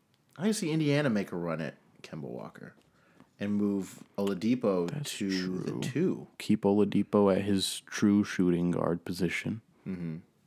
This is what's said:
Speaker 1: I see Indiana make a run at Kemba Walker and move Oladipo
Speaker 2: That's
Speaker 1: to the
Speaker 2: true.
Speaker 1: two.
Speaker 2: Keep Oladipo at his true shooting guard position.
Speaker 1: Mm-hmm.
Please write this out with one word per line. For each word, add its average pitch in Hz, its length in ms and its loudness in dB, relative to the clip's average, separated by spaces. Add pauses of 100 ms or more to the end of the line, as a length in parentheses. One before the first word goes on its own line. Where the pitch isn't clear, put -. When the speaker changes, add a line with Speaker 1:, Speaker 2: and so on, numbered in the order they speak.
(360)
Speaker 1:
I 214 160 0
see 180 180 -2
Indiana 151 400 2
make 101 220 -2
a 92 40 -6
run 85 240 -4
at 71 140 -6 (280)
Kemba 78 260 -12
Walker - 460 -14 (640)
and 104 140 -2
move 101 480 -2 (140)
Oladipo 101 720 0
Speaker 2:
That's - 280 -8
Speaker 1:
to 92 400 -2
the - 140 -4
Speaker 2:
true. - 80 -6
Speaker 1:
two. 143 460 -2 (120)
Speaker 2:
Keep - 240 0
Oladipo 101 720 4
at 95 80 2
his 98 440 0
true 101 380 4
shooting 87 460 2
guard 85 340 0
position. 92 560 -4 (260)
Speaker 1:
Mm-hmm. 87 300 -6 (300)